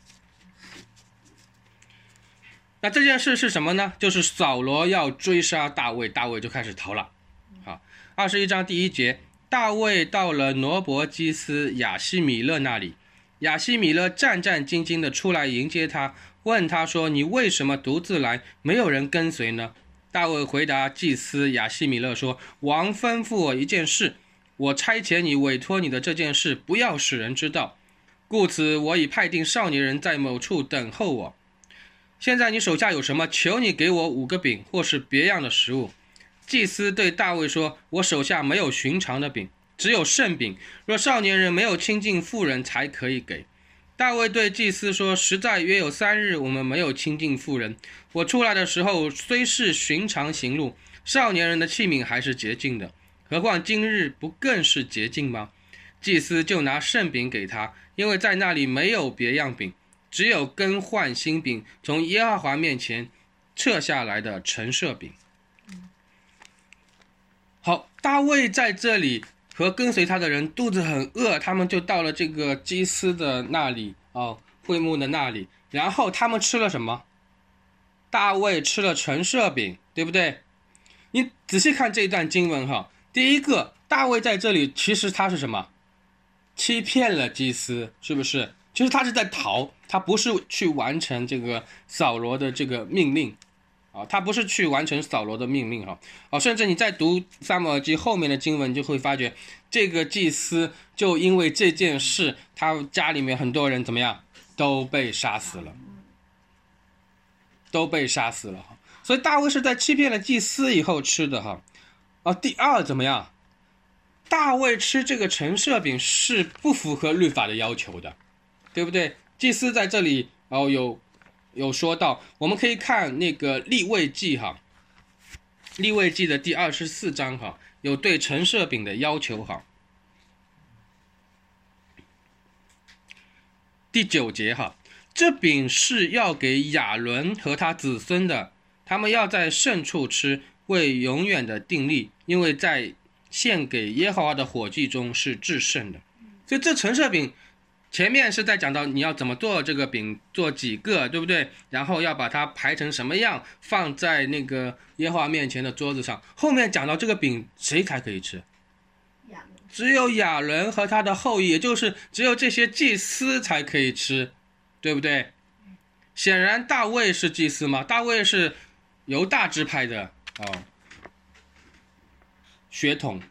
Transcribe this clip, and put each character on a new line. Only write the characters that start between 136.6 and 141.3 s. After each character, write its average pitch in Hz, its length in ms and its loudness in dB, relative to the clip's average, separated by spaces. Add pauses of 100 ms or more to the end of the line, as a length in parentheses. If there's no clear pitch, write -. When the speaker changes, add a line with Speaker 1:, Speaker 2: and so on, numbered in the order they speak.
Speaker 1:
亚 123 260 0
伦 120 380 -2
和 147 220 -4
他 165 180 0
子 135 260 -4
孙 180 280 0
的， 120 240 -4 (340)
他 190 140 -2
们 214 100 0
要 220 180 4
在 180 220 0
圣 180 340 2
处 139 240 -2
吃， 139 360 0 (240)
为 156 300 2
永 131 280 0
远 180 180 0